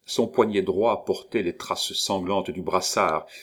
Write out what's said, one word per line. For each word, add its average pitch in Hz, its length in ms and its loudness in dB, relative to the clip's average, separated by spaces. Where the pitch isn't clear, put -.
Son 120 220 0
poignet 107 340 4
droit 95 460 2
portait - 360 -2
les 87 140 -4
traces - 380 -6
sanglantes 95 560 0
du 90 100 -6
brassard. 90 680 0